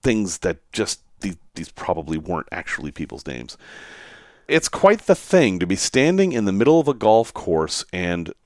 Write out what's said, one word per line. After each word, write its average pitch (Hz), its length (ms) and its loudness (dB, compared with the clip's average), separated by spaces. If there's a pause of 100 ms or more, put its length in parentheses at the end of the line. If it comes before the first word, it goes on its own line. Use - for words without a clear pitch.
things 107 380 0
that - 300 -4
just, - 300 -4 (200)
the-, 92 180 -6 (160)
these - 180 -14
probably 80 460 -4
weren't 80 340 -6
actually 73 400 -10
people's - 340 -10
names. 62 300 -12 (920)
It's 156 200 0
quite 208 340 4
the 196 120 4
thing 117 460 2
to 87 60 -2
be 92 100 0
standing 170 560 2
in 113 120 0
the 98 80 2
middle 131 280 4
of 147 80 0
a 143 60 0
golf 110 380 2
course - 600 -2
and 87 420 -4 (120)